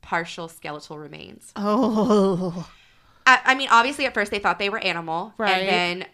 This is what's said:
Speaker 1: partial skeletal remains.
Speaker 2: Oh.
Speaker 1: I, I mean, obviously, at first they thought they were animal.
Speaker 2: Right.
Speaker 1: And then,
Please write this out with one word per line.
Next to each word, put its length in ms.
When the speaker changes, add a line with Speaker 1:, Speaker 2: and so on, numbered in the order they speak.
Speaker 1:
partial 460
skeletal 500
remains. 580
Speaker 2:
Oh. 1120
Speaker 1:
I, 180
I 100
mean, 160
obviously, 360
at 80
first 160
they 80
thought 200
they 120
were 80
animal. 580
Speaker 2:
Right. 160
Speaker 1:
And 160
then, 460